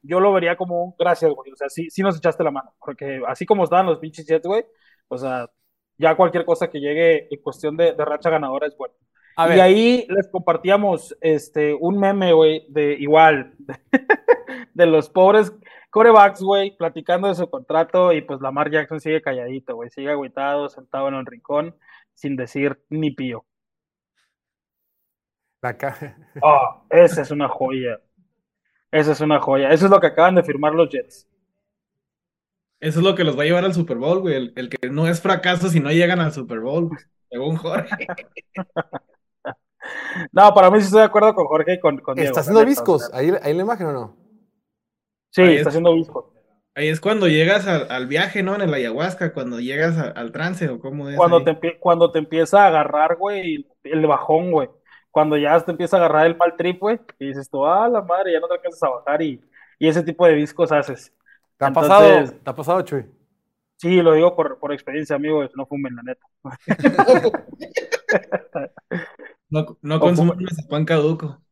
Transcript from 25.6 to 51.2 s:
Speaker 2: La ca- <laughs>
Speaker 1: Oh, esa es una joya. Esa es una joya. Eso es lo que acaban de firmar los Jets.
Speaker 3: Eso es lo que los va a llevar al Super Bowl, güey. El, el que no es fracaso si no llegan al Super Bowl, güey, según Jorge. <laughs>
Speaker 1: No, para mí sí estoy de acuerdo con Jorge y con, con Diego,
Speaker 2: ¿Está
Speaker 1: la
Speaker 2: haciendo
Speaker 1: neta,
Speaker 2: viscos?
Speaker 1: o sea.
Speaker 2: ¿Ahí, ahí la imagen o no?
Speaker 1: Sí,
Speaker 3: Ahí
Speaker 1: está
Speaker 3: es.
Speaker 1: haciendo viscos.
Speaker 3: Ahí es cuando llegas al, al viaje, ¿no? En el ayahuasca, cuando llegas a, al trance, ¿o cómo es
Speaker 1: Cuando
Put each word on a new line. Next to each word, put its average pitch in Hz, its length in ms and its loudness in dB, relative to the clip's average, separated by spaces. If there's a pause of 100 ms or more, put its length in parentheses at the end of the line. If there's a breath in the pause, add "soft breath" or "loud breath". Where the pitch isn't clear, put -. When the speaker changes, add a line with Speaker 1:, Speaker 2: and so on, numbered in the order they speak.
Speaker 2:
La 123 160 -8
ca- 135 380 -10 (120)
<laughs> 135 140 -12
Speaker 1:
Oh, 139 480 2
esa 165 320 6
es 139 100 -8
una 147 160 -4
joya. 127 520 -6 (920)
Esa 151 220 2
es 139 80 -4
una 151 180 2
joya. 135 300 0
Eso 165 160 4
es 196 60 6
lo 196 80 8
que 170 80 2
acaban 175 280 4
de 170 80 4
firmar 147 320 -2
los 160 140 2
Jets. - 380 -12 (1500)
Speaker 3:
Eso 156 200 -4
es 180 60 2
lo 190 100 2
que 185 80 0
los 139 140 0
va 143 60 -2
a - 20 0
llevar 175 200 2
al 185 80 -2
Super 165 240 -2
Bowl, 165 220 -4
güey. 170 160 -2
El, 123 200 -8
el 123 140 -12
que 127 200 -8
no 151 180 -2
es 170 140 -4
fracaso 180 480 -2
si 165 100 2
no 143 120 -4
llegan 175 280 0
al 156 140 -4
Super 120 260 -10
Bowl, 156 300 -4
güey, 151 100 -14 (300)
según 143 260 -6
Jorge. 175 560 -8
<laughs> 170 60 -12 (2250 loud breath)
Speaker 1:
No, 202 220 6
para 185 180 8
mí 214 80 4
sí 196 60 0
estoy 208 160 4
de 214 60 6
acuerdo 214 280 2
con 175 100 0
Jorge 156 280 -2
y 180 60 -4
con, 147 180 0
con 131 180 -10
Diego, 151 140 -2
Speaker 2:
¿Está 131 80 -2
Speaker 1:
la 156 40 0
Speaker 2:
haciendo 196 200 4
Speaker 1:
neta, 240 80 6
Speaker 2:
viscos? 185 340 0
Speaker 1:
o - 60 -10
sea. 127 100 -10
Speaker 2:
¿Ahí, 165 220 0
ahí 147 120 -4
la 175 100 -2
imagen 202 240 -6
o 147 40 -4
no? 117 260 -12 (1120)
Speaker 1:
Sí, 180 100 2
Speaker 3:
Ahí 180 80 8
Speaker 1:
está 147 120 4
Speaker 3:
es. 151 60 0
Speaker 1:
haciendo 165 260 2
viscos. 160 320 -4 (480)
Speaker 3:
Ahí 151 140 -4
es 156 140 -4
cuando 202 260 0
llegas 180 400 2
al, 156 240 -2
al 127 160 -6
viaje, 180 360 -4
¿no? 190 120 -4
En 202 60 -6
el 170 120 -2
ayahuasca, 160 600 -6
cuando 123 260 -10
llegas 151 380 -4
a, 151 140 -4
al 117 200 -12
trance, 170 380 -6
¿o 117 100 -10
cómo 139 300 -12
es 143 80 -6
Speaker 1:
Cuando 175 200 4